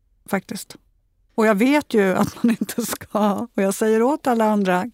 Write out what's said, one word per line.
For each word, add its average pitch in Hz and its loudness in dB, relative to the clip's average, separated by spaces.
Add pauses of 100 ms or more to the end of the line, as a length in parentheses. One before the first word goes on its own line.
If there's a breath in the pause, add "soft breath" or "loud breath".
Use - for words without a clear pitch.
(300)
faktiskt. - -8 (600)
Och 220 2
jag 220 4
vet 277 2
ju 196 2
att - -2
man 233 2
<laughs> - -
inte 220 -6
ska. - -2
Och 208 -6 (140)
jag 196 0
säger 220 0
åt 285 0
alla 226 2
andra, 202 0